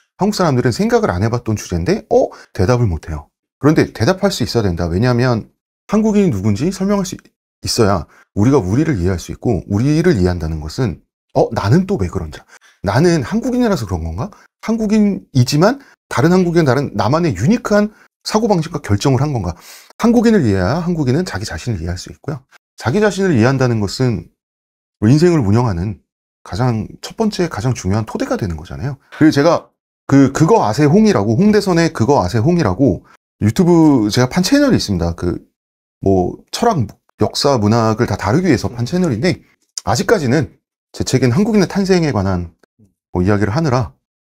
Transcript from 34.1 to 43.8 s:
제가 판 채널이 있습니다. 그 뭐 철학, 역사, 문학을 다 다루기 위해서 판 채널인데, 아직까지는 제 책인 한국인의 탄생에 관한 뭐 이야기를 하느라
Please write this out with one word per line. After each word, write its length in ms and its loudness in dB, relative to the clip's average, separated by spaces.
제가 180 2
판 140 -2
채널이 340 2
있습니다. 380 -2
그 340 -6
뭐 360 0
철학, 340 0
역사, 380 0
문학을 480 2
다 100 -2
다루기 300 0
위해서 220 0
판 180 -6
채널인데, 560 -2
아직까지는 720 0
제 100 -6
책인 300 0
한국인의 340 2
탄생에 460 0
관한 420 -2
뭐 80 -2
이야기를 360 0
하느라 360 -2